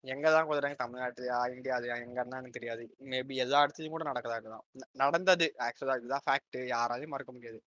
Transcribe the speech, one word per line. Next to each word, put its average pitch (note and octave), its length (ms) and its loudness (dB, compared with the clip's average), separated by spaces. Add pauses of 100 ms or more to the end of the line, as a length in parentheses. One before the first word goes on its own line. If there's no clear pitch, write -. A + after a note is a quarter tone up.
எங்கதான் D#3 440 4
கொல்லுறாங்க, C#3+ 360 0
தமிழ்நாட்டுலயா, B2 680 -2
இந்தியாலயா, B2 560 -2
எங்கன்னா B2 240 -4
எனக்கு B2+ 200 -10
தெரியாது. A#2 500 -8
Maybe C3 340 -4
எல்லா C3 320 6
இடத்துலயும் D#3 240 -6
கூட D#3+ 220 -4
நடக்குதா A#2+ 200 -4
இருக்கலாம். A2 420 -6
ந-, - 180 -16
நடந்தது E3+ 680 4
ஆக்சுவலா, B2+ 400 -2
இதுதான் B2 240 -2 (100)
ஃபேக்ட், C3+ 260 -2
யாராலையும் B2 500 -2
மறக்க C3+ 240 -8
முடியாது. A#2 360 -14